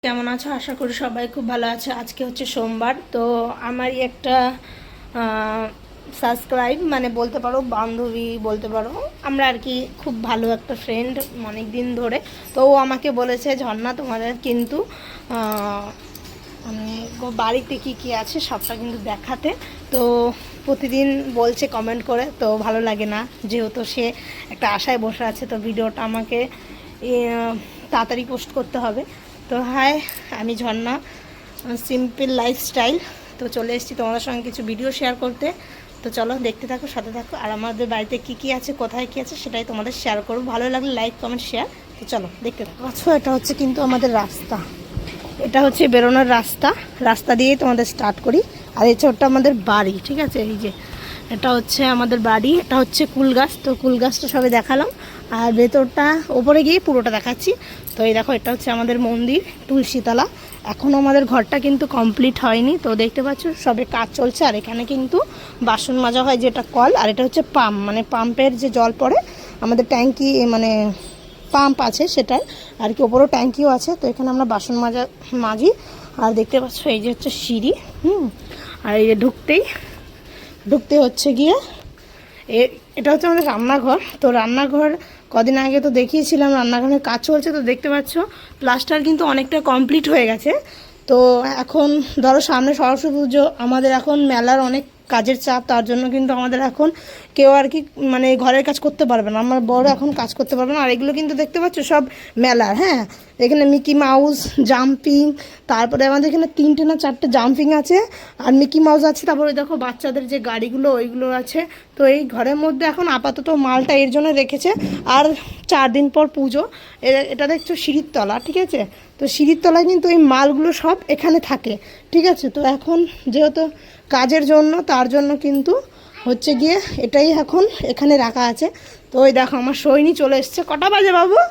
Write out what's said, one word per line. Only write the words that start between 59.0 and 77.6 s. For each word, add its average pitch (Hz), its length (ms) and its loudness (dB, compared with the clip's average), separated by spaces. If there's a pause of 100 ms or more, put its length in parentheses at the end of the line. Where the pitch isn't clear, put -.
তুলসীতলা। 262 600 0 (360)
এখনও 277 340 0
আমাদের 277 280 4
ঘরটা 247 340 0
কিন্তু 277 280 0
কমপ্লিট 247 520 0
হয়নি। 247 440 2
তো 226 120 0
দেখতে 226 280 -2
পাচ্ছ, 277 240 -4 (160)
সবে 240 220 0
কাজ 226 280 -4
চলছে। 254 320 0
আর 226 100 2
এখানে 226 300 -8
কিন্তু 262 340 -2 (420)
বাসন 233 380 -2
মাজা 247 240 2
হয়, 262 140 2
যেটা 240 340 0
কল, 269 240 4
আর - 140 2
এটা 220 140 0
হচ্ছে 262 180 0
পাম্প, 214 460 0
মানে 220 220 -4
পাম্পের 240 480 0
যে 254 120 -2
জল 226 300 2
পড়ে, 277 160 2 (460)
আমাদের 233 240 0
ট্যাঙ্কি, 262 600 2
মানে 220 480 0 (580)
পাম্প 277 300 2
আছে 262 260 0
সেটার 262 320 0 (400)
আর 226 140 -2
কি, 269 100 0
ওপরেও 254 240 4
ট্যাঙ্কিও 269 420 2
আছে। 262 320 0
তো 262 60 -2
এখানে 254 220 -2
আমরা 254 160 0
বাসন 226 300 -4
মাজা, 240 320 -2 (260)
মাজি। 233 380 0 (460)
আর 226 160 0
দেখতে 226 280 0
পাচ্ছ, 254 260 -6
এই 226 140 0
যে 233 80 -2
হচ্ছে 247 200 -6
সিঁড়ি, 233 440 -2 (300)